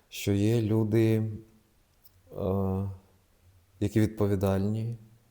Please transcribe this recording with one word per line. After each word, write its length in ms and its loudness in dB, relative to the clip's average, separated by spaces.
що 240 -4
є 300 2
люди, 680 2
а, 480 -2
які 200 0
відповідальні 960 0